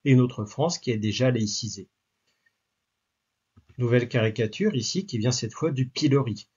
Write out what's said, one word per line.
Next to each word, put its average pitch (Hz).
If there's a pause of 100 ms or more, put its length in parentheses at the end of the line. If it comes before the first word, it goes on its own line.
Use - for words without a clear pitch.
et 143
une 127
autre 123
France 156
qui -
est 110
déjà 107
laïcisée. 104 (1900)
Nouvelle 120
caricature 117
ici, 180
qui 117
vient 120
cette 117
fois 156
du 127
Pilori. 131